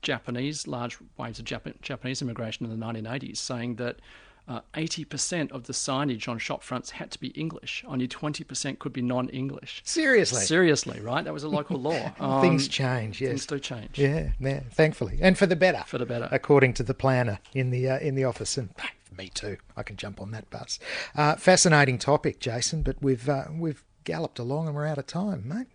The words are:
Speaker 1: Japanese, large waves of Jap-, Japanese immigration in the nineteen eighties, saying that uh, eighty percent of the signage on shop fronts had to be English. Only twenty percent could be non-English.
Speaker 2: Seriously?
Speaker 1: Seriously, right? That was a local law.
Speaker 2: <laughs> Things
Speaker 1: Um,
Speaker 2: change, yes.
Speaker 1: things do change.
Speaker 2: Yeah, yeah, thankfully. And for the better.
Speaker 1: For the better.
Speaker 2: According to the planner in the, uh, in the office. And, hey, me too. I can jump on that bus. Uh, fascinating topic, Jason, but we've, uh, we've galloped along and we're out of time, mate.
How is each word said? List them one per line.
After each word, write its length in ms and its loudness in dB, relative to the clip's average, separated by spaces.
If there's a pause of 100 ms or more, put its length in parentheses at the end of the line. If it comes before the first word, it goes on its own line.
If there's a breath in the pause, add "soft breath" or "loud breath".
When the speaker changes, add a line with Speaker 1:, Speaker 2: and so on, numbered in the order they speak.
Speaker 1:
Japanese, 640 -4
large 320 -6 (180)
waves 220 -10
of 60 -12
Jap-, 360 -10
Japanese 420 -6
immigration 440 -6
in 60 -6
the 40 -6
nineteen 300 -6
eighties, 320 -8
saying 380 -6
that 240 -6 (480 soft breath)
uh, 120 -8 (160)
eighty 280 -4
percent 480 -4
of 120 -10
the 100 -10
signage 520 -2
on 120 -4
shop 240 -6
fronts 280 -8
had 200 -10
to 100 -14
be 80 -8
English. 580 -8
Only 220 -2
twenty 360 -6
percent 340 -6
could 160 -8
be 80 -2
non-English. 840 -4
Speaker 2:
Seriously? 580 4
Speaker 1:
Seriously, 580 4
right? 240 -2
That 100 -6
was 100 -6
a 40 -6
local 300 -2
law. 300 -2
Speaker 2:
<laughs> 320 0
Things 240 6
Speaker 1:
Um, 60 -6
Speaker 2:
change, 500 -2
yes. 100 0
Speaker 1:
things 160 -4
do 120 -6
change. 400 -10
Speaker 2:
Yeah, 320 2 (100)
yeah, 200 -2 (120)
thankfully. 480 2
And 160 8
for 100 6
the 100 4
better. 300 4
Speaker 1:
For 120 -6
the 80 -2
better. 260 -4
Speaker 2:
According 420 6
to 80 -2
the 120 -2
planner 460 2 (120)
in 180 0
the, 200 0
uh, 80 0
in 160 -2
the 100 2
office. 320 -2
And, 140 -4 (100)
hey, 80 -8 (280)
me 120 -12
too. 300 -8 (180)
I 60 -8
can 140 -10
jump 240 -10
on 100 -10
that 200 -10
bus. 280 -10 (360 loud breath)
Uh, 220 4
fascinating 640 6
topic, 420 2
Jason, 420 -2
but 200 0
we've, 260 2
uh, 240 0
we've 300 -4 (220)
galloped 340 -4
along 280 -2
and 80 -4
we're 120 -2
out 120 -2
of 80 -8
time, 400 -4
mate. 280 -6